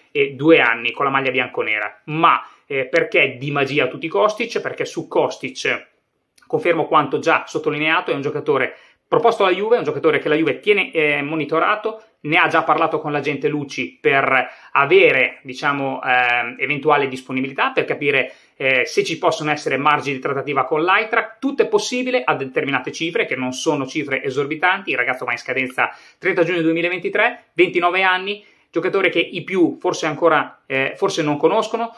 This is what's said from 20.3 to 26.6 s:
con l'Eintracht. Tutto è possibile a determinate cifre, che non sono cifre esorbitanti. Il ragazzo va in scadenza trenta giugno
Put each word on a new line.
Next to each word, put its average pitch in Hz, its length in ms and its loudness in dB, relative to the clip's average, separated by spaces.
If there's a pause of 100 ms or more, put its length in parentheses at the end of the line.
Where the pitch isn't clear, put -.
con 156 200 -2
l'Eintracht. 220 560 0
Tutto 269 220 0
è - 40 2
possibile 247 560 -2
a 151 140 0
determinate 135 560 -4
cifre, 165 340 -4
che - 80 -4
non 127 180 -4
sono 143 320 -2
cifre 135 380 -4
esorbitanti. 156 680 -2
Il 131 60 -2
ragazzo 123 280 -2
va 123 80 -4
in 120 60 -4
scadenza 127 520 -2 (280)
trenta 175 260 0
giugno 170 160 -2